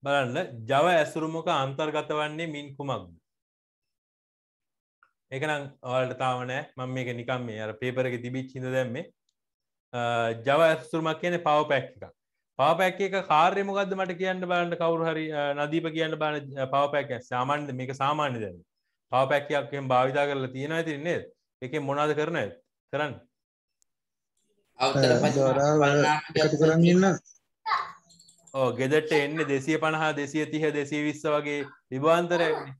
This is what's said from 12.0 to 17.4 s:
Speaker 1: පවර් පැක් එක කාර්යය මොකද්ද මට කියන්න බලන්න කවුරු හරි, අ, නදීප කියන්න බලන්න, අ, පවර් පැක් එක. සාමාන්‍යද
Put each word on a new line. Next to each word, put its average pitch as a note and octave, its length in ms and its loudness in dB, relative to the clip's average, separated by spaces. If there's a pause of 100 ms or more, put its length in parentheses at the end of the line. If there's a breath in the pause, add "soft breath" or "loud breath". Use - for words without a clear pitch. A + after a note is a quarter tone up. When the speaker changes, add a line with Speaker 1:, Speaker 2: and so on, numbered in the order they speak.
Speaker 1:
පවර් D3+ 180 6
පැක් F#3 240 0
එක F#3+ 140 -2 (120)
කාර්යය F#3 360 4
මොකද්ද G3 300 -2
මට F#3 240 -4
කියන්න F#3 240 -2
බලන්න F3 340 0
කවුරු E3 300 0
හරි, D#3+ 260 -2
අ, D3 100 -2 (120)
නදීප D3+ 400 -2
කියන්න D#3+ 220 -2
බලන්න, D3+ 300 -2 (120)
අ, C3 100 -2
පවර් C#3+ 240 2
පැක් C3+ 200 -2
එක. A#2+ 120 -8
සාමාන්‍යද C3+ 520 -4